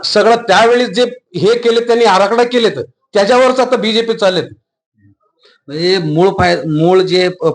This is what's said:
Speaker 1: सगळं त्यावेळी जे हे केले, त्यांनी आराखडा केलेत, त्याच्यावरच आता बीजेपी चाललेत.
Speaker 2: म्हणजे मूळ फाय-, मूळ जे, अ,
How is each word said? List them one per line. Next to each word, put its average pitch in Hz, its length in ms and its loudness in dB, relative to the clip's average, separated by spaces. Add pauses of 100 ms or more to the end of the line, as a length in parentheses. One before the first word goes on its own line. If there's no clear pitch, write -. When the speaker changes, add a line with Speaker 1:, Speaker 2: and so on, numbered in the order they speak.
Speaker 1:
सगळं 220 320 2
त्यावेळी 233 500 2
जे 214 180 -2 (320)
हे 208 240 0
केले, 233 200 0
त्यांनी 233 260 0
आराखडा 202 380 2
केलेत, 233 360 -2 (340)
त्याच्यावरच 254 460 2
आता 254 160 0
बीजेपी 226 380 -2
चाललेत. 180 360 -2 (1160)
Speaker 2:
म्हणजे 170 300 -2
मूळ 165 320 0
फाय-, 180 280 0
मूळ 165 440 0
जे, 180 280 0 (120)
अ, 165 140 0